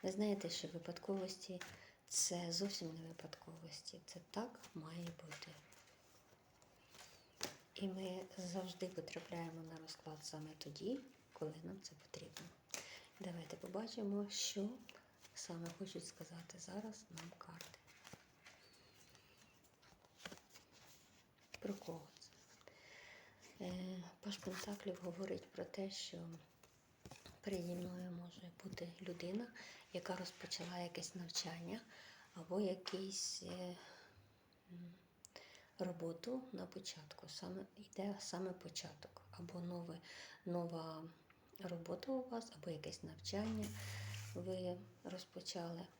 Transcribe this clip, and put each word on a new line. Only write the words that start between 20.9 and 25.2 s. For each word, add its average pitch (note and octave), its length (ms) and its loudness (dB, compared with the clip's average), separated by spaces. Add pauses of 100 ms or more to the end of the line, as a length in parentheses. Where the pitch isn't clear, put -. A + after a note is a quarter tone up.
Про G3+ 160 2
кого E3 340 -4 (100)
це? - 120 -14 (1300)
Е, F#3 380 2 (180)
Паж G3+ 180 0
Пентаклів F#3 680 2
говорить F#3 480 2